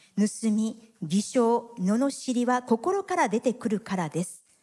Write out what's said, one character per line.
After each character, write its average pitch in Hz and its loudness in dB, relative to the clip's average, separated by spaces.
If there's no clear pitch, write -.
盗 214 0
み、 220 -2
偽 170 0
証、 233 2
罵 240 0
り 240 0
は 247 2
心 339 2
か 370 -4
ら 285 4
出 208 0
て 233 0
く - -4
る 202 0
か - -6
ら 165 -2
で 160 -2
す。」 - -14